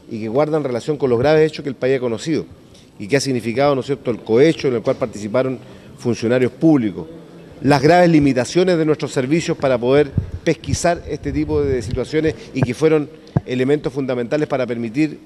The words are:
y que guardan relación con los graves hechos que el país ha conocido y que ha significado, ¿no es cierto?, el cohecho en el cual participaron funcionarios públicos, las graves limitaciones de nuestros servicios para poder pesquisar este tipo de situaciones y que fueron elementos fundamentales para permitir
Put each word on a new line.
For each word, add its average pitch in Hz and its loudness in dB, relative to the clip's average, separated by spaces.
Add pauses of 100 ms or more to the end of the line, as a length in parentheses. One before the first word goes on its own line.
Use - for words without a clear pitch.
y 113 -8
que 110 -6
guardan 151 0
relación 127 -4
con 135 0
los 117 4
graves 156 4
hechos 156 -10
que 143 -8
el 127 -6
país 131 0
ha - -6
conocido 120 -4 (500)
y 104 -12
que 123 0
ha - -2
significado, 127 -2
¿no 127 -4
es 113 -8
cierto?, 139 -6
el 107 -6
cohecho 143 2
en 127 -2
el 113 -4
cual 131 -2
participaron 117 -6 (360)
funcionarios 120 0
públicos, 110 2 (560)
las 139 4
graves 170 6
limitaciones 156 2
de 156 0
nuestros 147 -2
servicios 147 0
para 131 0
poder 135 4 (340)
pesquisar 165 -2
este 147 -8
tipo 147 -2
de 131 -2
situaciones 151 -2 (220)
y 127 -2
que 123 0
fueron 156 2 (380)
elementos 127 0
fundamentales 131 -2
para 131 -2
permitir 117 -2